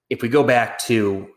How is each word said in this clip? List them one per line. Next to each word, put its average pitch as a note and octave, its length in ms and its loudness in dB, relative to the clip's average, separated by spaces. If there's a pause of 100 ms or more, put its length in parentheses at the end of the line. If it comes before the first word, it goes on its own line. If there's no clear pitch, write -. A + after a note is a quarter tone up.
(100)
if B2 100 -6
we A#2+ 80 -4
go C#3 160 4
back A#2+ 360 0
to G2+ 460 0 (100)